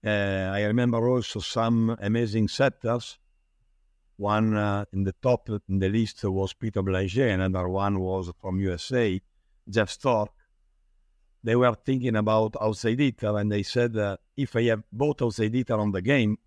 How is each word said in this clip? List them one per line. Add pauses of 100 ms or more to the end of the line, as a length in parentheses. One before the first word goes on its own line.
Uh,
I
remember
also
some
amazing
setters. (960)
One,
uh,
in
the
top
in
the
list
was
Peter
Blanger,
another
one
was (120)
from
U
S
A, (480)
Jeff
Stork. (1080)
They
were (100)
thinking
about
outside
hitter,
and
they
said,
uh, (180)
"If
I
have
both
outside
hitter
on
the
game